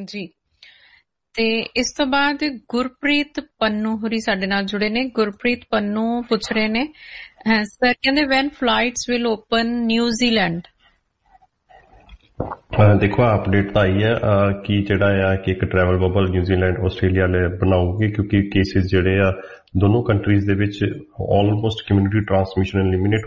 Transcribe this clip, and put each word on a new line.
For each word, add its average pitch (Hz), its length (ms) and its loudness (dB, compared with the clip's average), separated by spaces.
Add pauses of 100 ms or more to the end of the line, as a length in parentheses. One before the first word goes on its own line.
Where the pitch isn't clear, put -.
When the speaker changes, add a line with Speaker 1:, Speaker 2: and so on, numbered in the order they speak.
Speaker 1:
ਜੀ। 202 200 -12 (1080)
ਤੇ 226 280 -2 (120)
ਇਸ 247 220 -4
ਤੋਂ 294 80 0
ਬਾਅਦ 277 320 0 (300)
ਗੁਰਪ੍ਰੀਤ 285 720 -4 (180)
ਪੰਨੂ 220 380 -2
ਹੋਰੀ 220 220 -4
ਸਾਡੇ 196 280 -2
ਨਾਲ 196 180 -2
ਜੁੜੇ 208 240 -2
ਨੇ। 240 160 -2
ਗੁਰਪ੍ਰੀਤ 240 560 -2 (100)
ਪੰਨੂ 220 520 -2
ਪੁੱਛ 226 300 -2
ਰਹੇ 214 160 0
ਨੇ, 226 160 -2
ਅਹ, - 800 -4
ਸਰ 247 280 0
ਕਹਿੰਦੇ, 277 300 0
"When 269 240 0
flights 240 720 -2
will 233 160 0
open 226 360 -2 (180)
ਨਿਊਜ਼ੀਲੈਂਡ?" 226 760 0 (1800)
Speaker 2:
ਅਹ, - 520 2
ਦੇਖੋ, 101 280 2
ਆਹ 107 160 2
ਅਪਡੇਟ 101 340 0
ਤਾਂ 107 100 2
ਆਈ 95 200 0
ਹੈ, 113 120 2
ਅਹ, 101 380 2
ਕਿ 101 300 -2
ਜਿਹੜਾ 98 460 2
ਆ 95 80 2
ਕਿ 92 140 -4
ਇੱਕ - 140 -4
ਟਰੈਵਲ 92 340 2
ਬਬਲ 92 320 2
ਨਿਊਜ਼ੀਲੈਂਡ 92 540 0
ਆਸਟ੍ਰੇਲੀਆ 92 420 0
ਲਈ 90 320 0
ਬਣਾਉਗੀ, 95 520 2
ਕਿਉਂਕਿ 101 320 0
ਕੇਸਿਸ 95 480 0
ਜਿਹੜੇ 95 280 2
ਆ 95 140 2 (440)
ਦੋਨੋਂ 104 260 4
ਕੰਟਰੀਜ਼ 101 440 0
ਦੇ 98 80 0
ਵਿੱਚ 104 300 -2 (180)
almost 104 880 0
community 98 260 2
transmission 98 680 0
eliminate 101 400 0